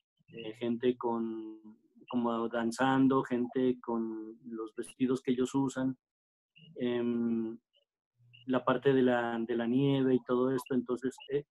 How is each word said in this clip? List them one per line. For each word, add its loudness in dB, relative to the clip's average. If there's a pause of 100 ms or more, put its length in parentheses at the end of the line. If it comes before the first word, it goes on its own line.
(280)
Eh, -12
gente 0
con, -6 (500)
como -2
danzando, 2
gente 0
con -6
los -10
vestidos -2
que -2
ellos 0
usan, -2 (800)
em, -2 (880)
la 0
parte 2
de 6
la, 2
de -2
la 0
nieve 2
y 2
todo 0
esto. -4
Entonces, -2 (200)
eh, 0